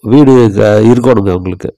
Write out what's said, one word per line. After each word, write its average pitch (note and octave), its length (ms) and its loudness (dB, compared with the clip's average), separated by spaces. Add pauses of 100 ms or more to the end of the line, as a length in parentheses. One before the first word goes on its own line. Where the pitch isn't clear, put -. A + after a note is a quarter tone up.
வீடு, C3 340 2 (240)
அ, G#2+ 100 -2 (120)
இருக்கணுங்க A#2 500 0
அவங்களுக்கு. F2+ 480 -8